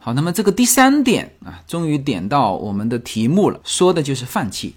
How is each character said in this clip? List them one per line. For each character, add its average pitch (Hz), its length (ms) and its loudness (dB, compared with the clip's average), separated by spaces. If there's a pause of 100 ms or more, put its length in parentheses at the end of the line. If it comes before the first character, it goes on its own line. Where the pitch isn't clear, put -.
好， 117 120 -8
那 135 80 0
么 170 120 -2
这 214 100 0
个 196 80 4
第 233 140 2
三 269 400 4
点 190 260 0 (140)
啊， - 240 -18
终 170 180 -4
于 147 100 0
点 123 320 -4
到 117 260 2
我 104 180 -6
们 104 160 -4
的 120 100 -2
题 113 300 -2
目 175 200 4
了， - 140 -2
说 180 300 2
的 165 100 0
就 139 100 -4
是 120 120 -6
放 127 260 -6
弃。 - 260 -10